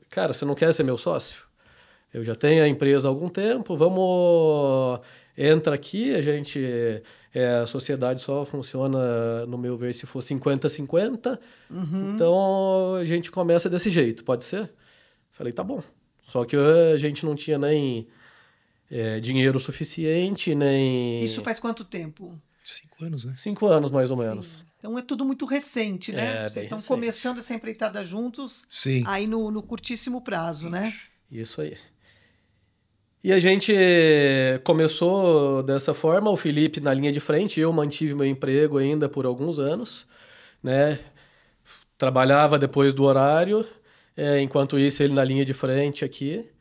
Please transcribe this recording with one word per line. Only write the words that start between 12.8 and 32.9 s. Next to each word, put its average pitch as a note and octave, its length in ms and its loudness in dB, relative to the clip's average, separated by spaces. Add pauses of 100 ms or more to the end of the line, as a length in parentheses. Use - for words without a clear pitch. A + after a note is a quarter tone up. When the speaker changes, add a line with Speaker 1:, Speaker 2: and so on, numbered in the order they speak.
Speaker 1:
a F3+ 100 -2
gente E3+ 260 -2
começa E3+ 380 2
desse F3+ 200 0
jeito, D#3+ 360 0
pode B2 180 -2
ser? F#3+ 260 -6 (640)
Falei, A#2+ 220 -10
"Tá - 100 -8
bom." G#3+ 180 -8 (460)
Só B2 160 -2
que C3 140 -2
a D#3+ 400 6
gente D3 280 -4
não D3+ 80 -2
tinha D3 240 -4
nem, C#3 480 0 (880)
é, A2 300 -4
dinheiro C3 360 2
suficiente, E3 960 -2
nem C3 720 0
Speaker 2:
Isso A2 180 -4
faz A3 200 -8
quanto A3+ 240 -8
tempo? E3+ 520 -14 (240)
Speaker 3:
Cinco - 440 -14
anos, D3 180 -8
né? B2+ 140 -10
Speaker 1:
Cinco G#3 300 -2
anos, D3+ 220 4
mais C3 220 0
ou B2+ 60 -2
Speaker 2:
Sim. A#2+ 60 -2
Speaker 1:
menos. G#2 420 -8 (120)
Speaker 2:
Então A3+ 220 -10
é - 20 -8
tudo B3 220 -6
muito C4+ 220 -4
recente, A3+ 680 -6
né? - 160 -4
Speaker 1:
É, A2 140 -6
Speaker 2:
Vocês G#2+ 140 -8
Speaker 1:
bem G2+ 80 -8
Speaker 2:
estão G#3+ 140 -10
Speaker 1:
recente. G#3+ 120 -8
Speaker 2:
começando A#3+ 500 -4
essa A#3 140 -10
empreitada G#3+ 500 -6
juntos, A#3 680 -10
Speaker 3:
Sim. C3+ 380 -2
Speaker 2:
aí G3 180 -4
no, A3 240 -4
no G#3+ 140 -6
curtíssimo A#3+ 580 -8
prazo, E3+ 480 -6
né? G3+ 240 -4 (380)
Speaker 1:
Isso A2+ 300 -10
aí. D3+ 160 -10 (1500)